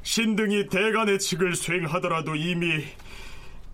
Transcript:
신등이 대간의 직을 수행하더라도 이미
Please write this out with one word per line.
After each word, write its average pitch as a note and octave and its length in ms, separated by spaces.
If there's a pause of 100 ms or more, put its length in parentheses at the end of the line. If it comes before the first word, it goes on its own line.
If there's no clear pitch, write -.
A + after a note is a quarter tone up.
신등이 G#3+ 640
대간의 G#3 480
직을 F3 380
수행하더라도 E3 800
이미 E3+ 480 (920)